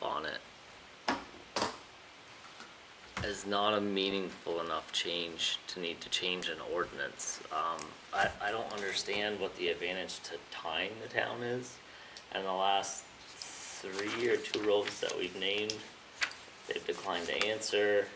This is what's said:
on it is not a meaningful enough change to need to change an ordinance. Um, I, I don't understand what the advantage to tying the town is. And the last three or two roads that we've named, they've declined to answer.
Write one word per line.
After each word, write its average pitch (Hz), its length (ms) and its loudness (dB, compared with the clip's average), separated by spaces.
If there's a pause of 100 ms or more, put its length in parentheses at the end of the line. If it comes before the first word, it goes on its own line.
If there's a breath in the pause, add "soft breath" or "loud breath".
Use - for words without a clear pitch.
on - 240 0
it 73 140 -4 (2750)
is 101 220 0
not 101 300 6
a 104 60 6
meaningful 95 800 2
enough 80 300 0
change 85 760 0
to - 120 -6
need 85 220 -2
to - 80 -10
change 90 400 2
an 78 80 -2 (160)
ordinance. - 680 -2 (120)
Um, 80 280 2 (340)
I, 98 160 4 (120)
I 104 100 2
don't 110 220 0
understand 101 680 0
what 92 180 0
the 90 100 2
advantage 87 540 0
to - 100 -8 (200)
tying 85 400 0 (120)
the - 100 -8
town 117 300 2
is. 123 340 -2 (540 loud breath)
And 95 140 0
the 95 60 2
last 98 520 4 (240)
three 107 1000 -2
or 110 100 8
two - 260 2
roads 104 380 6
that 87 160 2
we've 90 220 0
named, 107 360 2 (920)
they've - 200 -2
declined 87 400 0
to 80 200 2
answer. 104 680 6